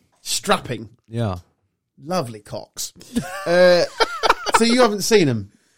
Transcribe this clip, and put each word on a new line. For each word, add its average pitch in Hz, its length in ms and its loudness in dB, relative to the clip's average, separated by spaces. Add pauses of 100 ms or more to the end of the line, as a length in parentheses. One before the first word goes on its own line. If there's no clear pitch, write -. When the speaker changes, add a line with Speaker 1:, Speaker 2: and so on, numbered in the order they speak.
(220)
Speaker 1:
Strapping. 117 640 -4 (180)
Speaker 2:
Yeah. 110 300 -4 (640)
Speaker 1:
Lovely 123 380 -8
cocks. - 520 -12 (540)
Uh, 175 380 4 (340)
<laughs> - 400 0
so - 60 4
you 240 180 4
haven't 269 200 2
seen 202 280 4
'em? 107 220 -6 (260)